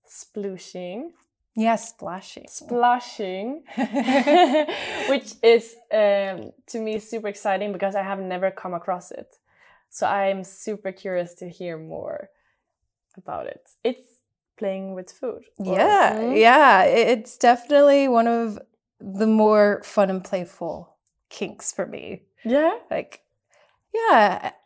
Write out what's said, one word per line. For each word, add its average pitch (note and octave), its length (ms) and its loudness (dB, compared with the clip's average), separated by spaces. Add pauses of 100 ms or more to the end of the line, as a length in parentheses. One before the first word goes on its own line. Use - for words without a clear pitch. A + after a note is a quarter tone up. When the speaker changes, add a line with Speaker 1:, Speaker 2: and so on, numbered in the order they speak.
Speaker 1:
splooshing? F#3+ 1040 -12 (440)
Speaker 2:
Yeah, A3+ 220 2
splashing. - 720 -12
Speaker 1:
Splashing, A#3+ 1200 -4
Speaker 2:
<laughs> - 20 -20
Speaker 1:
<laughs> C#4+ 1400 0
which - 340 -2
is, A#3 320 4 (180)
um, G3+ 600 0 (140)
to A3+ 140 -10
me, G#3+ 180 -6
super G#3+ 300 -8
exciting G3+ 440 -4
because F#3+ 240 -4
I G3 60 -2
have G3 180 -6
never F#3 300 -4
come F#3 240 -10
across F3 360 -8
it. - 280 -18 (500)
So - 180 -4
I'm G3 380 -2
super G3 480 -8
curious F3+ 440 -6
to F3+ 120 -14
hear E3+ 300 -12
more - 500 -12 (880)
about F2+ 300 -10
it. - 240 -16 (120)
It's - 380 -8 (380)
playing F#3+ 360 -8
with F#3 160 -14
food, - 340 -12 (140)
or F#3 180 -4
Speaker 2:
Yeah, F#4+ 380 4
Speaker 1:
Mm? A3+ 240 0
Speaker 2:
yeah. A#3+ 460 8
I-, - 40 4
it's A3+ 500 0
definitely C#4 680 4
one A#3 180 2
of A#3 320 -2 (420)
the G3 260 -4
more G#3+ 580 4
fun G3 260 0
and F#3+ 120 -4
playful F3 720 -10 (340)
kinks - 420 -10
for - 140 -6
me. - 360 -14 (220)
Speaker 1:
Yeah? D4 300 2 (160)
Speaker 2:
Like, - 320 -8 (720)
yeah. C#4 580 2 (140)